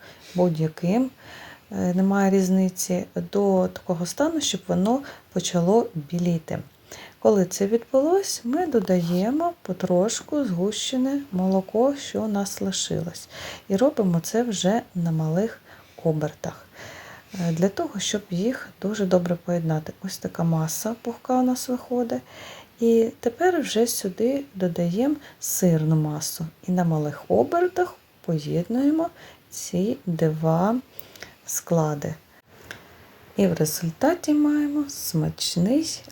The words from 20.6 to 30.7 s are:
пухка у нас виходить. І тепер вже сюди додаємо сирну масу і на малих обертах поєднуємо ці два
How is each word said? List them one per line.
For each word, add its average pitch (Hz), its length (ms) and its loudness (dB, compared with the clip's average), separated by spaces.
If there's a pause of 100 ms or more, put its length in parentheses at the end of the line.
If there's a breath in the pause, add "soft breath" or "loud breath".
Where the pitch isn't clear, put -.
пухка 247 360 -2
у 254 40 2
нас 254 260 0
виходить. 247 540 -4 (580 loud breath)
І 233 300 4 (100)
тепер 330 400 2
вже 226 260 2
сюди 240 580 -2 (100)
додаємо 185 640 0 (240 loud breath)
сирну 160 560 2
масу 151 500 -4 (220)
і 185 40 0
на 180 120 2
малих 151 440 0
обертах 349 680 2 (300)
поєднуємо 226 840 0 (400 loud breath)
ці 196 460 -2 (100)
два 165 720 2 (680 loud breath)